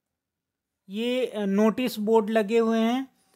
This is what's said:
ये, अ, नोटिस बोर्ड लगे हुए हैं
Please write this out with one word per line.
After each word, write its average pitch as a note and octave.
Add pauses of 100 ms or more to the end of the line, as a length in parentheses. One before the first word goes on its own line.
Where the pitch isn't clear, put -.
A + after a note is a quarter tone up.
(880)
ये, A#3+
अ, G#3
नोटिस G#3+
बोर्ड A3
लगे A3
हुए A3+
हैं A#3+ (280)